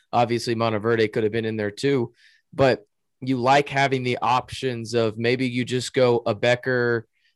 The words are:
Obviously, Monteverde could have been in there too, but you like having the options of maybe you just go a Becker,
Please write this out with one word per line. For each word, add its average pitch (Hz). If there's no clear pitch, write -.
Obviously, 117
Monteverde 113
could 110
have 101
been 113
in 110
there 104
too, 127
but 131
you 131
like 135
having 135
the 123
options 117
of 113
maybe 123
you 123
just 120
go 123
a 113
Becker, 120